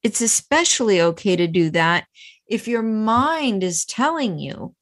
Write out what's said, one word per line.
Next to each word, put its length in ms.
It's 180
especially 800
okay 360
to 100
do 240
that 360
if 180
your 160
mind 800
is 220
telling 540
you 440